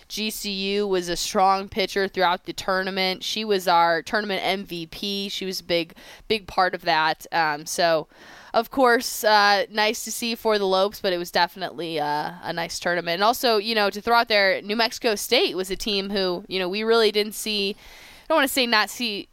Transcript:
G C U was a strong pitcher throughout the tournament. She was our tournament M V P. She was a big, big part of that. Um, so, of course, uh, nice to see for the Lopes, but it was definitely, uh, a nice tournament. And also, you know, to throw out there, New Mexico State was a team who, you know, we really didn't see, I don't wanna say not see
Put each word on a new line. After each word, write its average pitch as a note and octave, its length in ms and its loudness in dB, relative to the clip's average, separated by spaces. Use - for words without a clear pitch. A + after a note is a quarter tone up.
G G#3+ 220 -6
C G#3 220 -6
U G3+ 360 -2
was F3+ 220 0
a E3+ 60 -4
strong G3 520 2
pitcher F#3+ 400 -2
throughout F3+ 380 0
the E3+ 80 -10
tournament. F#3 680 -2
She A3 200 -4
was F#3+ 240 0
our E3+ 360 4
tournament G#3 400 -2
M F#3+ 200 -2
V E3+ 220 -10
P. G2+ 420 -6
She - 160 -8
was F#3 180 -6
a - 20 -20
big, E3+ 320 -2
big G#3+ 180 -2
part F#3 300 0
of E3+ 80 -12
that. D#3+ 480 0
Um, D#3 340 -2
so, E3 420 0
of A3+ 160 0
course, A#3+ 540 2
uh, G3+ 480 4
nice G#3+ 320 0
to A3 80 -10
see A3+ 240 -4
for G#3+ 240 2
the G3 80 0
Lopes, F#3+ 340 2
but F#3+ 120 0
it F3 40 0
was F3 140 -8
definitely, E3+ 680 -2
uh, D3+ 340 -2
a E3+ 100 -6
nice E3 260 -6
tournament. E3+ 360 -2
And G3 80 0
also, A#3 340 2
you A3 160 -2
know, G#3 160 2
to G3+ 100 -6
throw A#3 180 2
out A#3 100 4
there, G3 340 4
New G#3 140 -6
Mexico A3+ 400 0
State A#3 420 0
was F#3 140 -6
a F#3 40 -2
team G3 360 -4
who, F#3+ 360 -2
you F#3 120 -4
know, F3+ 100 -2
we G#3+ 140 -4
really A3+ 280 4
didn't G#3 220 0
see, G3+ 440 -4
I - 520 -20
don't D#4+ 80 4
wanna C4+ 100 4
say B3+ 180 0
not G#3+ 240 2
see G#3+ 440 -6